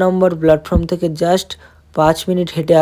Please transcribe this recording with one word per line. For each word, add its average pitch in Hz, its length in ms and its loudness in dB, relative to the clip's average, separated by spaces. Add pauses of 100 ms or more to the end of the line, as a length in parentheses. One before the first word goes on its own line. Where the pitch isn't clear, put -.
নম্বর 185 260 2 (120)
প্ল্যাটফর্ম 160 400 2 (100)
থেকে 175 160 -2 (140)
just 180 280 0 (460)
পাঁচ 160 220 2 (100)
মিনিট 180 280 -2
হেঁটে 165 260 0